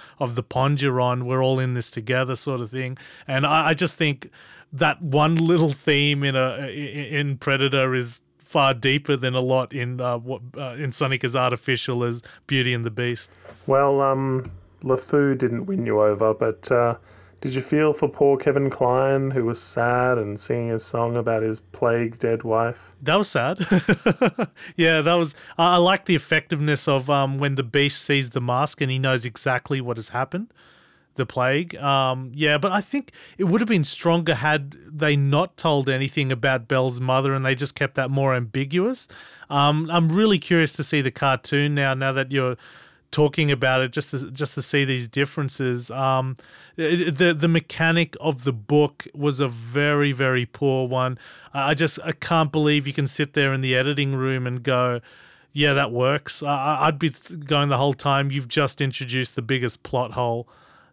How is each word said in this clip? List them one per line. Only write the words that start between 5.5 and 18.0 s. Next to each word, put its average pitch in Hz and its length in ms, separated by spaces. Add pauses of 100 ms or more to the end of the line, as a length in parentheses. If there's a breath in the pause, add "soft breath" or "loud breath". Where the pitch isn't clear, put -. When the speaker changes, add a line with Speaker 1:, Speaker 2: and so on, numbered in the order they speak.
Speaker 1:
theme 143 500
in 135 140
a, 131 240
i-, 139 40
i-, 139 460
in 143 280
Predator 135 540
is 120 280 (160)
far 139 360
deeper 139 420
than 127 200
a 127 60
lot 127 320
in, 123 280
uh, 123 160
what, 120 240 (160)
uh, 135 220
in 143 120
Sonic 135 320
as 123 120
artificial 123 680
as 120 200 (240 loud breath)
Beauty 127 260
and 117 100
the 117 60
Beast. 120 400 (380 loud breath)
Speaker 2:
Well, 139 340
um, 135 420 (380)
LeFou 139 560
didn't 120 300
win 190 180
you 107 160
over, 107 320
but, 110 380
uh, 120 240 (460 soft breath)
did 131 120
you 131 80
feel 151 320
for 147 160